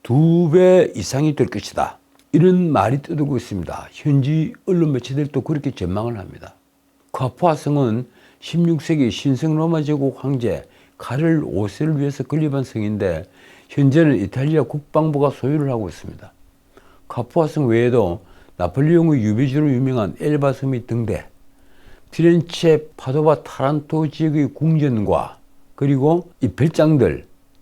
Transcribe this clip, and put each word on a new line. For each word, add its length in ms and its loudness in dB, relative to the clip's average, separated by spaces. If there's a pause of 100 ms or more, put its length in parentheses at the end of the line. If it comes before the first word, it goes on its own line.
두 480 2
배 440 6
이상이 420 -2
될 120 0
것이다. 500 -8 (340)
이런 380 4
말이 320 0
떠돌고 340 -4
있습니다. 560 -8
현지 640 0 (120)
언론 260 2
매체들도 500 -4
그렇게 300 -4
전망을 460 -6
합니다. 360 -18 (580)
카푸아성은 960 -2 (320)
십육 420 0
세기 280 0
신성 460 -2
로마 260 0
제국 400 -2
황제 420 -2 (340)
카를 460 0
오 220 -4
세를 320 -4
위해서 260 -4
건립한 380 -2
성인데 640 -4 (460)
현재는 500 4
이탈리아 420 0
국방부가 680 0
소유를 400 -2
하고 180 -4
있습니다. 440 -18 (760)
카푸아성 600 -2
외에도 540 2 (340)
나폴레옹의 680 2
유배지로 460 0
유명한 500 0
엘바 320 0
섬이 340 -6
등대, 400 -4 (840)
피렌체, 760 2 (100)
파도바, 460 0
타란토 680 -2
지역의 440 0
궁전과 840 0 (360)
그리고 560 0 (100)
이 80 0
별장들, 760 2 (380)